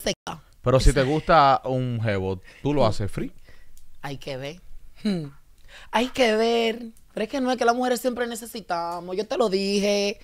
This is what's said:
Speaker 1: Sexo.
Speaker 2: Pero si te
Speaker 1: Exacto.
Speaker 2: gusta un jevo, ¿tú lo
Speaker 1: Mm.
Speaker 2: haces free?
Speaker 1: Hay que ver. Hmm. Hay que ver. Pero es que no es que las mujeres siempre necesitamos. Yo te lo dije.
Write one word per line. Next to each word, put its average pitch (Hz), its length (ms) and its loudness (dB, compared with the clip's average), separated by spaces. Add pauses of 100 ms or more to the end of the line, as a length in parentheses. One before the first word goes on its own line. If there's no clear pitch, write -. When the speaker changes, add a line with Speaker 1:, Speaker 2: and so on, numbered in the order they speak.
Speaker 1:
Sexo. 165 380 -6 (220)
Speaker 2:
Pero 127 180 4
si - 120 6
te 139 80 2
Speaker 1:
Exacto. 131 100 2
Speaker 2:
gusta 151 540 6
un 127 380 -2
jevo, 95 380 -2 (220)
¿tú 139 120 0
lo 139 80 4
Speaker 1:
Mm. 117 40 6
Speaker 2:
haces 104 240 0
free? - 220 -6 (680)
Speaker 1:
Hay 143 160 -8
que 139 180 -8
ver. 143 240 -10 (420)
Hmm. 180 240 -2 (640)
Hay 240 180 0
que 233 280 2
ver. 226 500 0 (260)
Pero 208 120 -4
es 220 60 -10
que 277 100 -4
no 254 100 0
es 254 60 0
que 247 80 -2
las 233 100 4
mujeres 254 260 0
siempre 240 260 -2
necesitamos. 180 920 -8
Yo - 100 -4
te 277 100 -4
lo 226 120 4
dije. 202 760 2